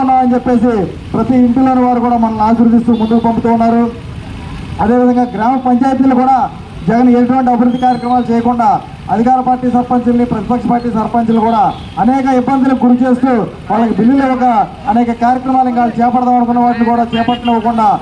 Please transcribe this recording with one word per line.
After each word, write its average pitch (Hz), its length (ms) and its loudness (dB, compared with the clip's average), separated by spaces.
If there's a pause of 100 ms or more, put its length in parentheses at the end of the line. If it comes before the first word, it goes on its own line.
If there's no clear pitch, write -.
ఉన్నామని 254 340 2
చెప్పేసి 240 400 0 (400)
ప్రతి 240 220 0 (100)
ఇంటిలోని 254 400 2
వారు 240 200 0
కూడా 240 180 0
మనల్ని 220 240 -2
ఆశీర్వదిస్తూ 233 440 2 (100)
ముందుకు 226 260 0
పంపుతూ 226 280 0
ఉన్నారు. 233 280 2 (1000)
అదేవిధంగా 247 420 2 (100)
గ్రామ 233 180 0 (140)
పంచాయతీలు 262 540 2
కూడా 262 160 2 (500)
జగన్ 240 200 2 (100)
ఎటువంటి 247 340 0
అభివృద్ధి 247 320 0
కార్యక్రమాలు 247 460 0
చేయకుండా 233 360 0 (460)
అధికార 240 340 2
పార్టీ 254 280 -2
సర్పంచుల్ని, 247 560 0
ప్రతిపక్ష 226 400 -4
పార్టీ 240 260 -2
సర్పంచులు 226 500 0
కూడా 226 140 0 (420)
అనేక 262 240 0 (140)
ఇబ్బందులకు 262 440 0
గురి 247 180 4
చేస్తూ 254 300 2 (380)
వాళ్ళకి 220 280 0
బిల్లులు 262 280 2
ఇవ్వక 254 200 0 (440)
అనేక 233 200 0 (120)
కార్యక్రమాలు 254 500 0
ఇంకా 240 120 0 (140)
చేపడదాం 247 400 0
అనుకున్న 240 260 0
వాటిని 233 260 0
కూడా 233 220 0
చేపట్టనివ్వకుండా 233 760 0 (140)